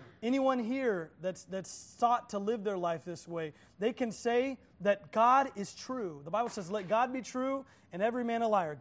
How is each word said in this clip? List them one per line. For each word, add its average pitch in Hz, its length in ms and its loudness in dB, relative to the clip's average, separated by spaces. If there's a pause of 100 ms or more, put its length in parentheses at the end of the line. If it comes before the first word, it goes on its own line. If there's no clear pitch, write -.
(220)
anyone 262 360 2
here 226 520 0 (100)
that's, 180 240 -6
that's 185 260 -8
sought - 600 0
to 208 80 -4
live 202 260 -2
their 202 140 -2
life 170 260 -2
this 170 220 -10
way, 165 260 -6 (260)
they 220 140 0
can 226 200 -4
say 247 460 0 (220)
that 202 320 0
God 254 440 6
is 202 180 -6
true. 196 500 -6
The 160 60 -12
Bible 220 180 0
says, 180 220 -8
"Let 202 180 -4
God 240 240 2
be 262 100 -4
true 262 420 -4 (280)
and 180 100 -2
every 240 220 0
man 233 180 0
a 233 60 2
liar." 160 320 2